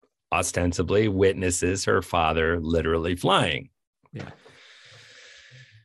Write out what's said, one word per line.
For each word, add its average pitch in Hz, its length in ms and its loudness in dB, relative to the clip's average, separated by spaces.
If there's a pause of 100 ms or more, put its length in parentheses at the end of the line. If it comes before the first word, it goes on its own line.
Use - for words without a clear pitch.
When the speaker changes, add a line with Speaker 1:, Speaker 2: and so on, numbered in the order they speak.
(340)
Speaker 1:
ostensibly 90 760 0
witnesses 95 800 0
her 104 160 2
father 82 580 0
literally 82 560 0
flying. 117 540 0 (420)
Speaker 2:
Yeah. 101 180 -12 (1600)